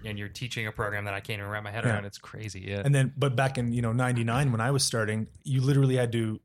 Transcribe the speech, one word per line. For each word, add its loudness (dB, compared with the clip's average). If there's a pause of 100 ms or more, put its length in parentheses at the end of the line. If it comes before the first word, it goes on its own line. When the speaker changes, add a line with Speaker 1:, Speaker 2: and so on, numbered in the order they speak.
Speaker 1:
and -6
you're -8
teaching -6
a -4
program -4
that -4
I -6
can't -6
even -8
wrap -4
my -8
head -4
Speaker 2:
Yeah. 2
Speaker 1:
around. -2
It's -12
crazy. -12
Yeah. -2
Speaker 2:
And 4
then, 4
but 2
back 2
in, 0
you 0
know, 0
ninety-nine 2
when 0
I 2
was 2
starting, 0 (160)
you 0
literally 6
had 2
to 0